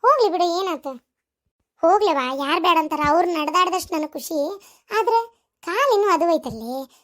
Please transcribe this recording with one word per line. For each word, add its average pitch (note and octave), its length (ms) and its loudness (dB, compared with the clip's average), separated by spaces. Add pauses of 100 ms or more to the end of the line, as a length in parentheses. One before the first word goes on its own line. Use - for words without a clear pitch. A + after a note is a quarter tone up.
ಹೋಗ್ಲಿ B4 260 4
ಬಿಡು, F4 300 0
ಏನಾತ? E4+ 280 -6 (960)
ಹೋಗ್ಲವ್ವ, F4 360 2 (160)
ಯಾರ್ C#4+ 240 -2
ಬೇಡ E4+ 180 2
ಅಂತಾರ? D4+ 300 -2
ಅವ್ರು E4+ 200 4
ನಡೆದಾಡ್ದಷ್ಟ್ F4 640 0
ನನಗ್ D4+ 180 -4
ಖುಷಿ. D#4 280 -6 (600)
ಆದ್ರೆ A4+ 200 2 (440)
ಕಾಲ್ A#4+ 300 0
ಇನ್ನೂ G4+ 160 2
ಅದು E4 260 2
ಐತಲ್ಲಿ, A#3 380 -6 (300)